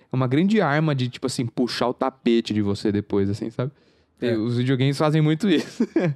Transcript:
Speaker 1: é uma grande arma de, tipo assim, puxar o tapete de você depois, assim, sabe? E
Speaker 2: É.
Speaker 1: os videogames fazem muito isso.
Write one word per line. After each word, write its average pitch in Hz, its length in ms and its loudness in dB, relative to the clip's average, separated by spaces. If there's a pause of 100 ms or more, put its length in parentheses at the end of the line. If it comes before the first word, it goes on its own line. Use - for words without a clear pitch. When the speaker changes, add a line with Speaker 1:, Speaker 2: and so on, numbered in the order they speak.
(120)
Speaker 1:
é - 40 -4
uma 131 120 2
grande 190 340 2
arma 156 340 2
de, 127 140 -2
tipo - 180 -12
assim, 123 180 -4
puxar 120 440 -2
o 127 40 -4
tapete 117 600 0
de 107 80 0
você 101 300 -2
depois, 101 380 -2
assim, 113 200 -6
sabe? 123 220 -6 (500)
E 123 60 -2
Speaker 2:
É. 117 100 0
Speaker 1:
os 120 200 -2
videogames 131 400 0
fazem 156 240 2
muito 156 280 0
isso. 165 360 0 (300)